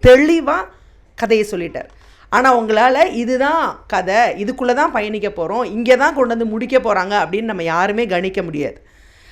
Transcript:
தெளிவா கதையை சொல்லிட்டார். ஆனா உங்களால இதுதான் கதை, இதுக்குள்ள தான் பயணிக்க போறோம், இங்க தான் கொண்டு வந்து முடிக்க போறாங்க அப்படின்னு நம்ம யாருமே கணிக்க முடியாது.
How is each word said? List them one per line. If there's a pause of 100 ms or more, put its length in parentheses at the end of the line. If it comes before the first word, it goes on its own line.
தெளிவா (580)
கதையை
சொல்லிட்டார். (420)
ஆனா
உங்களால
இதுதான்
கதை,
இதுக்குள்ள
தான்
பயணிக்க
போறோம்,
இங்க
தான்
கொண்டு
வந்து
முடிக்க
போறாங்க
அப்படின்னு
நம்ம
யாருமே
கணிக்க
முடியாது. (460)